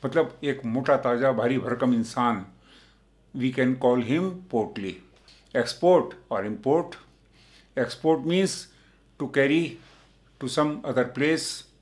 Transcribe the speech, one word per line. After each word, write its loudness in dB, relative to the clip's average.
मतलब 0
एक -2
मोटा 2
ताजा 2
भारी 2
भरकम 0
इंसान, 0
we -2
can 0
call 2
him -2
portly। -4
Export 2
or -2
import। -2
Export 0
means 0
to -6
carry 2
to -8
some -2
other 0
place -2